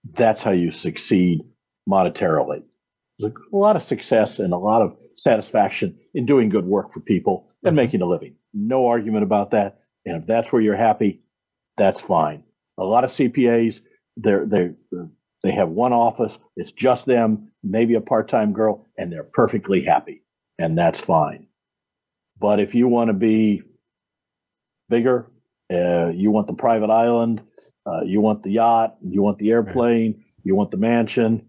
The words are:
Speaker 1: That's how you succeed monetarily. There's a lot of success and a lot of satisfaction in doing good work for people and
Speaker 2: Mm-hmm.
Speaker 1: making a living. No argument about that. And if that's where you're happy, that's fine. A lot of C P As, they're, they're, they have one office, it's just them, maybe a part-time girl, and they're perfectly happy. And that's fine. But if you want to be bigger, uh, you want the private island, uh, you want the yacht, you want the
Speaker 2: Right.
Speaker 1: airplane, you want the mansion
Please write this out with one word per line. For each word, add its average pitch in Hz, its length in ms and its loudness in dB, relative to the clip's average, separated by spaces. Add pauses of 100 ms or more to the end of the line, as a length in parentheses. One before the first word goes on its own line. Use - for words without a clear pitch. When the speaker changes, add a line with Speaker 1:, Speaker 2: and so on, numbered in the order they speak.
(120)
Speaker 1:
That's 110 300 2
how 110 80 0
you 87 200 0
succeed 87 680 0 (480)
monetarily. 85 720 0 (540)
There's 107 160 -6 (200)
a 202 40 0
lot 208 180 4
of 170 80 -2
success - 560 0
and 92 140 -2
a 87 40 -2
lot 107 240 2
of 95 160 -2 (180)
satisfaction 104 800 0 (160)
in 127 120 -4
doing 120 240 4
good 95 160 0
work 95 280 -2
for - 60 -14
people 92 480 -2 (160)
and 190 80 2
Speaker 2:
Mm-hmm. 165 60 0
Speaker 1:
making 120 240 0
a 90 40 -2
living. 87 300 -4 (180)
No 123 340 0
argument 110 360 0
about 101 280 0
that. 101 280 -2 (260)
And 156 120 -6
if 160 100 -10
that's 113 240 -2
where 120 100 2
you're 107 140 2
happy, 101 460 0 (560)
that's 98 240 2
fine. 78 420 -2 (340)
A 92 60 -6
lot 110 200 2
of 131 80 -6
C 127 180 0
P 123 180 2
As, 117 340 0 (360)
they're, 101 280 0
they're, 90 300 -2 (680)
they 95 100 0
have 92 160 0
one 117 240 0
office, 117 440 0 (200)
it's - 140 -12
just 123 340 0
them, 113 460 0 (120)
maybe 113 320 0
a 110 60 0
part-time 110 500 0
girl, - 360 -2 (100)
and 87 140 -8
they're 80 120 -10
perfectly 98 600 0
happy. 78 400 -2 (360)
And 82 180 -2
that's 85 220 0
fine. - 480 -2 (920)
But 104 200 2
if 101 160 -4
you 120 120 4
want 117 220 2
to 110 40 0
be 110 480 2 (1300)
bigger, 120 420 0 (400)
uh, 87 380 0
you 92 220 0
want 107 160 0
the - 60 -8
private 110 360 0
island, 117 540 0 (420)
uh, 82 180 -6
you 95 180 0
want 107 220 0
the 98 80 -6
yacht, 113 440 2 (120)
you 92 140 -2
want 101 160 0
the 104 140 -2
Speaker 2:
Right. 113 40 4
Speaker 1:
airplane, 113 680 0 (200)
you 95 120 0
want 98 160 -2
the 95 60 -6
mansion 113 720 0